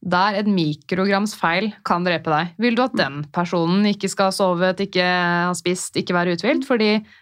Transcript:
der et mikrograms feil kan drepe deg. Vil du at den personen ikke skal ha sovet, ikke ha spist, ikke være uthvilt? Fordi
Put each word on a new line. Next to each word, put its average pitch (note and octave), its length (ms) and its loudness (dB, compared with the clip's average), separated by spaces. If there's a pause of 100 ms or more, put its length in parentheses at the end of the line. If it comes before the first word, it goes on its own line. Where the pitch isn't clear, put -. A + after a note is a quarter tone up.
der F#3+ 340 2
et G#3 120 0
mikrograms F#3+ 880 0
feil F#3+ 380 0 (100)
kan F3 220 0
drepe E3 260 0
deg. E3 260 0
Vil A#3 180 2
du A#3+ 80 2
at C4 120 -2
den D3 380 -2
personen F3 520 2
ikke G3+ 240 0
skal G3 180 0
ha F#3+ 40 2
sovet, F#3 480 0
ikke G3 240 -2
ha F3+ 500 0
spist, F3+ 440 -4
ikke F#3 180 -4
være F3 220 0
uthvilt? C4 280 0
Fordi G#3+ 380 2 (180)